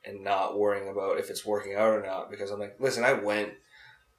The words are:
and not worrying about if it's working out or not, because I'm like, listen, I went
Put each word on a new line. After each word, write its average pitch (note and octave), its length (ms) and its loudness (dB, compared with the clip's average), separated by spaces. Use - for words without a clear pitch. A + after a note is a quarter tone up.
and G2 180 -12
not G2 360 0
worrying G2+ 300 2
about G2 300 0
if G2 120 -4
it's - 160 -8
working G2+ 280 -2
out A2 200 6
or G#2 80 0
not, F#2+ 280 -6
because G2+ 200 -6
I'm G#2 100 -6
like, G2+ 180 -8
listen, A#2+ 260 2
I C3 100 6
went G#2 400 0